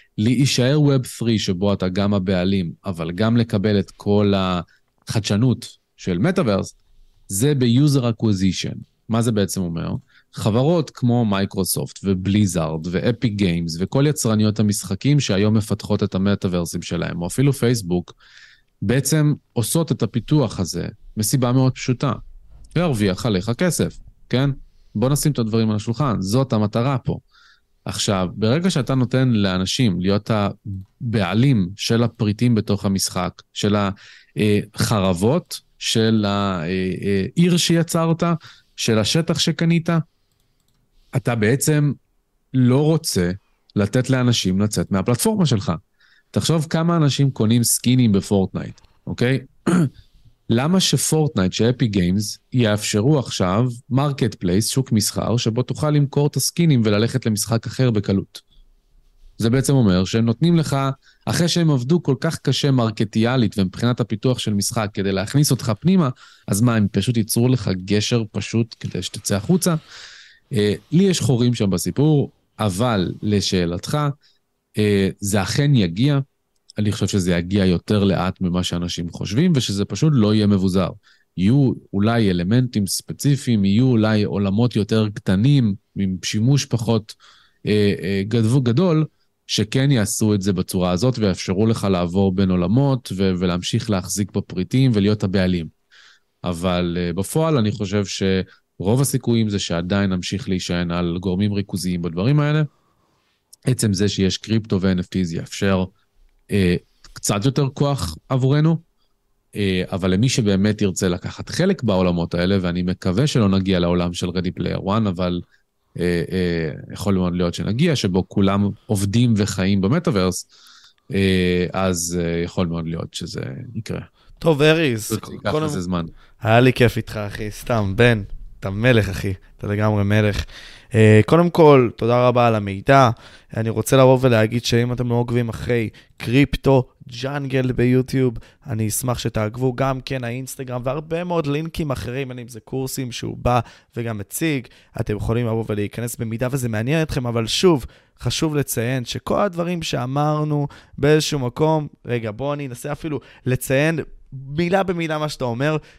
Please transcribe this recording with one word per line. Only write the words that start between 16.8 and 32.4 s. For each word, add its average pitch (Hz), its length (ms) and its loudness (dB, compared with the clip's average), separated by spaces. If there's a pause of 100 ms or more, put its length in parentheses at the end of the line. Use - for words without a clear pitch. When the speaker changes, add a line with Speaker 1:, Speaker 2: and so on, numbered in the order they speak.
Speaker 1:
שלהם, 85 400 -6
או 87 40 -6
אפילו 135 260 0
פייסבוק, 107 600 -2 (680)
בעצם 147 500 2 (200)
עושות 151 400 -2
את 113 100 -2
הפיתוח 120 580 0
הזה 85 280 -4 (280)
מסיבה 120 360 0
מאוד 131 220 4
פשוטה, 131 380 -2 (640)
להרוויח 107 500 0
עליך 101 240 0
כסף, - 480 0 (300)
כן? 135 220 2 (440)
בוא 110 140 0
נשים 143 240 2
את 127 60 -4
הדברים 113 320 0
על 107 60 0
השולחן, 117 440 -2
זאת 110 320 0
המטרה 117 460 0
פה. - 200 -4 (640)
עכשיו, 98 500 -2
ברגע 139 360 0
שאתה 135 240 -2
נותן 131 340 2
לאנשים 95 720 0
להיות 98 300 0
הבעלים 104 1500 0
של 117 260 0
הפריטים 117 520 0